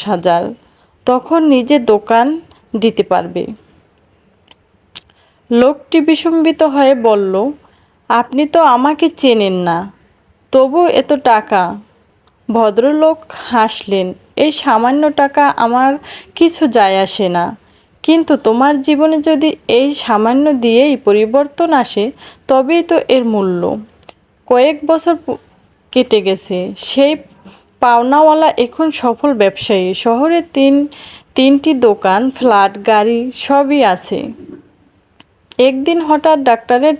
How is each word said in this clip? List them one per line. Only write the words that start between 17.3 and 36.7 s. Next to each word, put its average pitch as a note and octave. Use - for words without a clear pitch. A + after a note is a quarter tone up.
কিন্তু D#4+
তোমার C4+
জীবনে D#4
যদি D4+
এই B3
সামান্য B3
দিয়েই B3
পরিবর্তন C4
আসে, A#3+
তবেই C4+
তো E4+
এর C4
মূল্য।" F#3+
কয়েক C#4
বছর D#4+
প-, -
কেটে B3
গেছে। F#3+
সেই C#4
পাওনাওয়ালা D4
এখন B3
সফল B3
ব্যবসায়ী, G3
শহরে C#4
তিন, C#4
তিনটি C#4
দোকান, G#3
ফ্ল্যাট, G3+
গাড়ি A3
সবই C#4
আছে। F#3+
একদিন C4+
হঠাৎ D4+
ডাক্তারের B3+